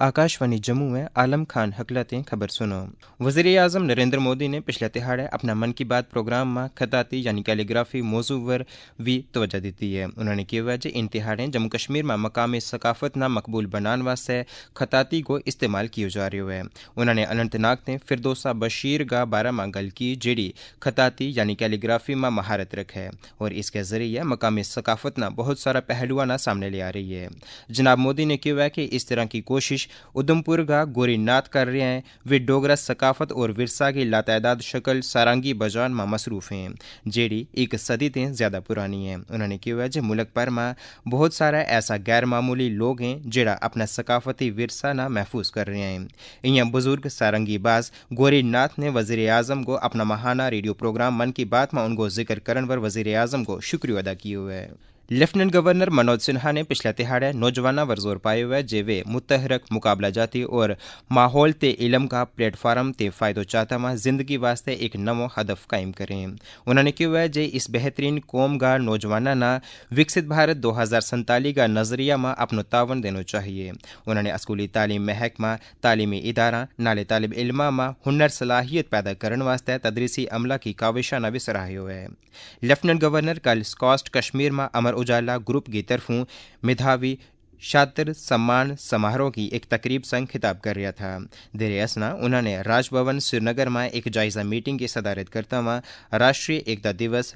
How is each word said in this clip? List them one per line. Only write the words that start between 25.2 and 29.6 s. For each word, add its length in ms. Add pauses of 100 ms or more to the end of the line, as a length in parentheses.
बहुत 280
सारा 260
पहलुआ 380
ना 140
सामने 320
ले 100
आ 100
रही 220
है। 160 (420)
जनाब 300
मोदी 240
ने 140
कहा 240
है 80
कि 140
इस 240
तरह 180
की 180
कोशिश 420 (280)